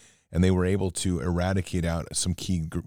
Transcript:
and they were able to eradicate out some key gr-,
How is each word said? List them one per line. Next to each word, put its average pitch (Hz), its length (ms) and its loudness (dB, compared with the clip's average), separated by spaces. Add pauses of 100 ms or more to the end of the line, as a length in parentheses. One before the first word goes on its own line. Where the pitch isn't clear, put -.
(320)
and 90 100 2
they 92 80 6
were 90 140 4
able 95 260 0
to 90 300 -2
eradicate 90 640 0
out 82 320 -2
some 92 160 0
key 90 280 -2
gr-, 82 260 -4